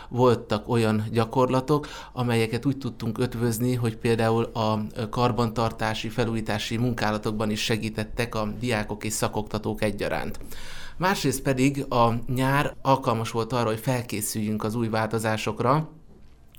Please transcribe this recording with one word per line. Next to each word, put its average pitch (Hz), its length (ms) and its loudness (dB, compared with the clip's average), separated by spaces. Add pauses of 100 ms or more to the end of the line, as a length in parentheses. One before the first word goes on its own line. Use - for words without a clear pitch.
voltak 120 600 2
olyan 110 420 2
gyakorlatok, 127 760 2 (260)
amelyeket 117 520 0
úgy 135 120 2
tudtunk 113 400 -6
ötvözni, 120 580 0
hogy 113 220 0
például 113 460 4
a, 110 360 0 (160)
eh, 113 140 -4
karbantartási, 113 1000 0
felújítási 110 680 -2
munkálatokban 107 720 0
is 104 140 -2
segítettek 110 720 -2
a 107 240 -2
diákok 107 440 -2
és 110 100 -4
szakoktatók 107 680 -2
egyaránt. 104 580 -2 (580)
Másrészt 156 440 0
pedig 135 480 2
a 117 240 4 (220)
nyár 135 460 2
alkalmas 123 500 2
volt 113 220 -2
arra, 120 140 2
hogy 110 120 0
felkészüljünk 107 840 -2
az 110 120 -2
új 117 120 0
változásokra, 110 1040 0 (680)